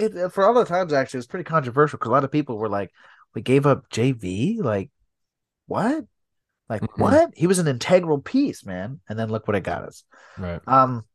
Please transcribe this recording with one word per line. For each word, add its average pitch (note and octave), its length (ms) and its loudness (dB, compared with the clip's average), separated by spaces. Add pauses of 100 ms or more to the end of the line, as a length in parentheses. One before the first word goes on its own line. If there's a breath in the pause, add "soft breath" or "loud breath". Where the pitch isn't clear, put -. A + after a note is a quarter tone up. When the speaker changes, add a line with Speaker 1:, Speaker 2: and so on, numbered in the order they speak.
(160)
Speaker 1:
it, F3+ 160 -4
for G3 140 2
all A3+ 80 6
the A#3+ 100 4
times, F3 300 -2
actually, C3+ 240 -2
it - 20 -8
was A#2+ 80 -12
pretty F3+ 160 -10
controversial D3 560 0
'cause - 80 -6
a A2+ 60 -2
lot C#3 100 4
of C3 80 -4
people C#3+ 260 -2
were G#2+ 120 -2
like, G2+ 220 -4 (440 soft breath)
"We A2 60 -8
gave C3+ 260 2
up C3 220 0
J C3 240 0
V? A#2+ 480 -4
Like, G#2 280 -2 (800)
what? A#3+ 380 -2 (640)
Like, G#2+ 140 -6
Speaker 2:
Mm-hmm. - 180 -4
Speaker 1:
what? D4 340 4
He E3 120 0
was F#3 120 2
an E3 80 0
integral D#3 520 2
piece, - 460 -2
man." G2+ 440 -10
And A2 100 -6
then A2 100 -2
look A2 200 -4
what G#2 80 2
it F2+ 80 -4
got - 180 -4
us. - 220 -18 (320 loud breath)
Speaker 2:
Right. F2 280 -8
Speaker 1:
Um, B2+ 380 4 (100)